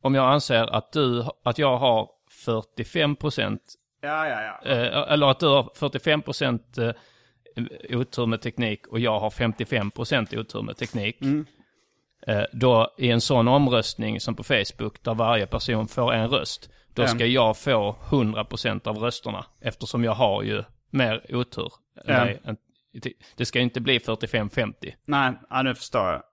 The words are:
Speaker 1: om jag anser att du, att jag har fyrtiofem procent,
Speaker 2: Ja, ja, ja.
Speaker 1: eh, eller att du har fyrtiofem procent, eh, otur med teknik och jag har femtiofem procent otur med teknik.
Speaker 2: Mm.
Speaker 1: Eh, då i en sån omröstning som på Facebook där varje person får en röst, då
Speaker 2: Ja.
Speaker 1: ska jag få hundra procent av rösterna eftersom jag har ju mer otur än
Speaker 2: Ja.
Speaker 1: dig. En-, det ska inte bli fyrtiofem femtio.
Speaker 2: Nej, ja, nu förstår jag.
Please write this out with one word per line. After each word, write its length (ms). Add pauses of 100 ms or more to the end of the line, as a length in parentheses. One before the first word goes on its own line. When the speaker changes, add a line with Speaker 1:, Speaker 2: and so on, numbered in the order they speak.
Speaker 1:
om 120
jag 180
anser 420
att 160
du, 320 (220)
att 120
jag 200
har 320 (360)
fyrtiofem 680
procent, 460 (400)
Speaker 2:
Ja, 260
ja, 140
ja. 300
Speaker 1:
eh, 420
eller 180
att 80
du 80
har 220 (100)
fyrtiofem 420
procent, 560
eh, 140 (1000)
otur 360
med 160
teknik 460
och 120
jag 200
har 100
femtiofem 600
procent 420
otur 280
med 160
teknik. 440
Speaker 2:
Mm. 240 (840)
Speaker 1:
Eh, 160 (100)
då 440
i 140
en 100
sån 260
omröstning 720
som 160
på 80
Facebook 600
där 100
varje 340
person 400
får 260
en 160
röst, 400 (240)
då 80
Speaker 2:
Ja. 60
Speaker 1:
ska 180
jag 320
få 380 (140)
hundra 360
procent 420
av 100
rösterna 480 (160)
eftersom 420
jag 100
har 300
ju 200 (280)
mer 440
otur 360 (340)
än 100
Speaker 2:
Ja. 100
Speaker 1:
dig. 180
En-, 140 (760)
det 100
ska 140
inte 220
bli 180
fyrtiofem 500
femtio. 440 (120)
Speaker 2:
Nej, 280 (160)
ja, 140
nu 120
förstår 360
jag. 100 (120)